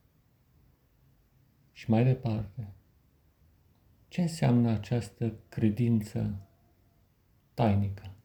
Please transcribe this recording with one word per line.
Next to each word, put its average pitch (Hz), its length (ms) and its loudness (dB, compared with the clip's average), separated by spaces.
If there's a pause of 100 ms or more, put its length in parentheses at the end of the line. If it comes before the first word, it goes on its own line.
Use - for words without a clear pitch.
(1700)
Și - 180 -10
mai 110 140 4
departe, 113 680 -2 (1400)
ce - 120 -4
înseamnă 123 480 2
această 110 640 -2 (140)
credință 107 1000 0 (1040)
tainică 101 720 -2